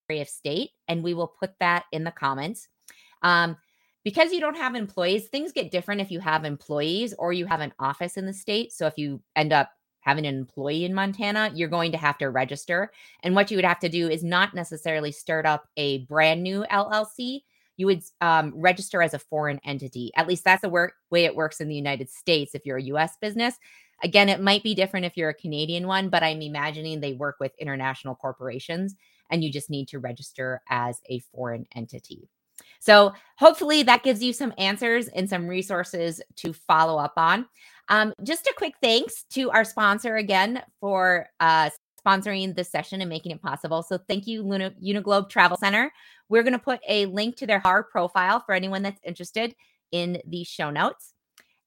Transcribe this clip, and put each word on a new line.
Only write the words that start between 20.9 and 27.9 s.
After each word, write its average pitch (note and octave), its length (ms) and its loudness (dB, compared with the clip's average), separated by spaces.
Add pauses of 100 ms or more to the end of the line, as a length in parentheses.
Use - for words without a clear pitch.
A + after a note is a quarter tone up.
way E3+ 140 4
it D#3+ 120 2
works D#3 260 -4
in D3+ 80 -6
the D3+ 60 -4
United C#3 340 -6
States D#3 440 0
if C#3+ 120 -10
you're C3 120 -4
a C3+ 60 -4
U C3+ 160 -4
S E3 200 -2
business. A#3 360 -2 (480)
Again, G3 240 6
it G3 140 2
might G3+ 220 4
be A3 120 -2
different F#3 300 0
if E3+ 100 -6
you're D#3+ 140 0
a D3+ 40 -2
Canadian D#3+ 540 -6
one, F#3+ 220 0
but E3+ 140 2
I'm D#3 180 0
imagining D3+ 580 -6
they C#3+ 140 -4
work C#3 260 -6
with C3+ 180 -6
international C3+ 580 -6